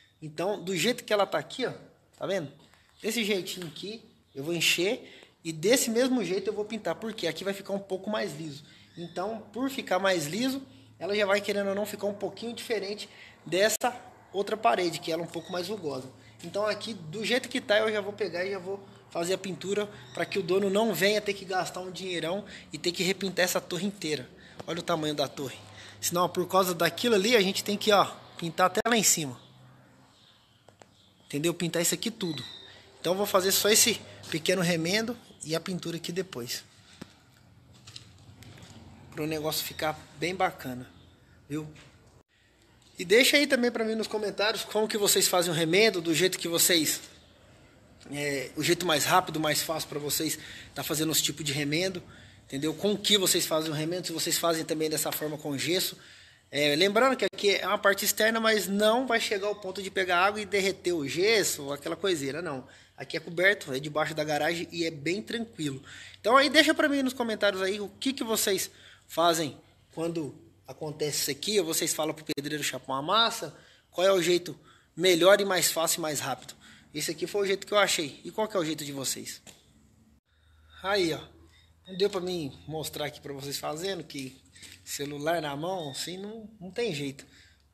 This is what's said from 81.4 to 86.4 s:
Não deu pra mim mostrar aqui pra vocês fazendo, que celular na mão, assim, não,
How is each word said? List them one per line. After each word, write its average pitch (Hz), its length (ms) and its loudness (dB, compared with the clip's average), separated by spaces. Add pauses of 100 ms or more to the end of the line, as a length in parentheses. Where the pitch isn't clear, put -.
Não 190 80 -12
deu 196 140 2
pra 190 100 -2
mim 175 320 -4 (160)
mostrar 151 380 -6
aqui 143 160 -10
pra 139 100 -12
vocês 139 260 -8
fazendo, 160 460 -6
que 135 380 -10 (420)
celular 147 580 -4
na 147 140 -6
mão, 165 360 -6
assim, 170 260 -8
não, 208 320 -12 (100)